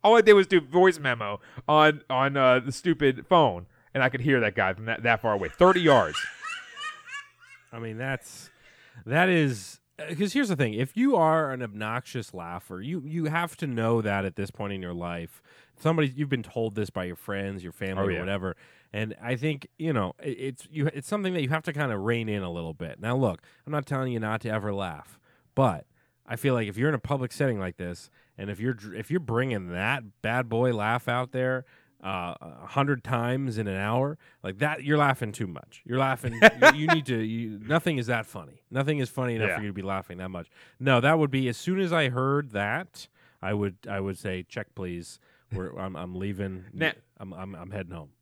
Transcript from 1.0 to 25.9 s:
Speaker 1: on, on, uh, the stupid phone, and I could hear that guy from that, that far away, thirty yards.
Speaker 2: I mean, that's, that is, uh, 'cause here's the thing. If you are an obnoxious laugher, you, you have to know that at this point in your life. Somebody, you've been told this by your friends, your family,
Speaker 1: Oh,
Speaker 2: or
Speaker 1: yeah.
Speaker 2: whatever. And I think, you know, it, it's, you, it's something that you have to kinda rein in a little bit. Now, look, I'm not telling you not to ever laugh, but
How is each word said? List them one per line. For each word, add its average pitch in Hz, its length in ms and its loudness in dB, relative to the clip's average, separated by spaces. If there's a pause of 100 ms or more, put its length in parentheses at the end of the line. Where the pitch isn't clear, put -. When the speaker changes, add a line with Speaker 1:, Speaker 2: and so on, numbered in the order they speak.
Speaker 1:
on, 151 400 6
on, 135 260 2
uh, 131 240 6
the 131 120 -4
stupid 147 560 2
phone, 117 380 6 (280)
and 135 100 2
I 127 60 4
could 127 120 -4
hear 131 200 4
that 104 140 2
guy 95 180 2
from 104 120 -10
that, 113 180 -4
that 117 180 4
far 110 120 0
away, 95 160 -2
thirty 180 320 6
yards. 127 360 6 (1500)
Speaker 2:
I 117 80 -12
mean, 113 180 -8
that's, - 520 -8 (560)
that 165 240 4
is, 139 500 0 (200)
uh, 156 140 -10
'cause 175 200 -2
here's 262 160 2
the 180 80 2
thing. 117 160 2
If 123 240 -2
you 254 180 4
are 156 360 4
an 127 120 -6
obnoxious 107 720 -6
laugher, 87 480 -10
you, 151 240 -6
you 156 200 -4
have 165 320 -2
to 160 100 -6
know 117 340 2
that 101 240 0
at 92 100 -4
this 98 160 -6
point 101 220 -8
in 95 80 -8
your 87 120 -8
life. 87 480 -8 (380)
Somebody, 156 360 0
you've 143 140 -4
been 123 140 -2
told 113 320 -4
this 104 160 -2
by 92 140 -6
your 90 100 -8
friends, 98 480 -8
your 87 80 -12
family, 95 320 -4
Speaker 1:
Oh, 101 40 0
Speaker 2:
or 95 40 0
Speaker 1:
yeah. 80 80 -2
Speaker 2:
whatever. 92 360 -4 (380)
And 107 300 -6
I 123 140 -4
think, 143 300 -4 (120)
you 160 140 -2
know, 98 280 0
it, - 160 -8
it's, 131 320 -10
you, 151 240 -2
it's 139 140 -10
something 196 260 -2
that 170 80 -2
you 131 80 -2
have 156 140 -2
to 160 100 -6
kinda 135 240 -2
rein 113 320 0
in 101 140 -2
a 87 80 -6
little 82 240 -6
bit. - 240 -10
Now, 117 160 -2
look, 113 260 0 (240)
I'm 147 60 -10
not 147 160 -4
telling 131 240 -2
you 117 80 -2
not 110 220 -4
to 113 80 -6
ever 107 240 -2
laugh, 87 440 -8 (380)
but 113 300 2 (400)